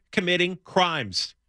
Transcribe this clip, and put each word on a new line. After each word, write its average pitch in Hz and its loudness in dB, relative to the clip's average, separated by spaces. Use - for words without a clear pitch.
committing 180 0
crimes 156 -2